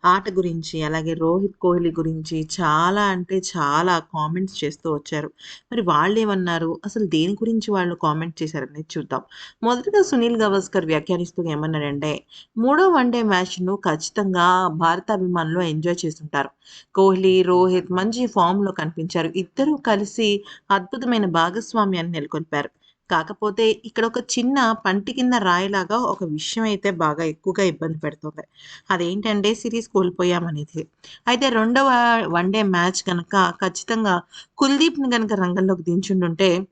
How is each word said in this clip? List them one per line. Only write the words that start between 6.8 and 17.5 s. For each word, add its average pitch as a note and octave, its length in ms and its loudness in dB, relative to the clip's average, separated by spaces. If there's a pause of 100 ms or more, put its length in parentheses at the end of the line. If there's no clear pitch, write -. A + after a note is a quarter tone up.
అసలు G#3+ 240 -2
దేని D#3+ 280 0
గురించి A3+ 360 -2
వాళ్ళు F3+ 280 0
కామెంట్ D#3+ 380 -2
చేశారనేది D#3 520 -8
చూద్దాం. C3+ 340 -6 (400)
మొదటగా B3+ 400 2
సునీల్ A#3 360 2
గవాస్కర్ G3 480 0
వ్యాఖ్యానిస్తూ E3+ 600 -2
ఏమన్నాడంటే, D3+ 680 -2 (440)
"మూడో C#4 320 4
వన్ B3+ 220 4
డే A#3+ 120 0
మ్యాచ్‌ను F#3 580 0
ఖచ్చితంగా F3+ 680 0 (280)
భారత E3 360 0
అభిమానులు F3+ 520 0
ఎంజాయ్ E3 360 -2
చేస్తుంటారు. D3+ 520 -4 (440)
కోహ్లీ, F#3+ 480 6
రోహిత్ F3+ 480 4